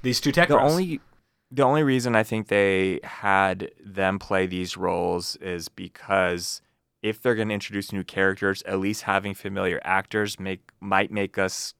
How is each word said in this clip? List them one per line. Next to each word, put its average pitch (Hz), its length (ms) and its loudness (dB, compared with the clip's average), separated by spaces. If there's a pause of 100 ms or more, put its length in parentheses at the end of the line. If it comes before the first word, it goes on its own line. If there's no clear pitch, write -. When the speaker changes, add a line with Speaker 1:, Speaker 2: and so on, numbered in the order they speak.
Speaker 1:
these 123 180 0
two 143 120 0
tech 170 160 6
Speaker 2:
The 143 80 4
Speaker 1:
bros. 139 160 6
Speaker 2:
only, 175 280 0 (520)
the 131 100 2
only 143 220 4
reason 127 320 2
I 110 80 6
think 110 240 -4
they 95 560 4
had 95 640 0 (140)
them 95 340 0
play 95 280 0
these 90 300 -6
roles 87 600 -2
is 87 320 -8
because 90 920 -2 (420)
if 107 200 -4
they're 123 140 2
gonna 107 180 -2
introduce 101 380 -6
new 95 120 -6
characters, 95 600 0
at 95 160 -2
least 101 220 -2
having 98 320 -2
familiar 95 500 -4
actors 104 560 -2
make, 95 300 -8 (100)
might 98 320 0
make 98 260 -4
us - 420 -4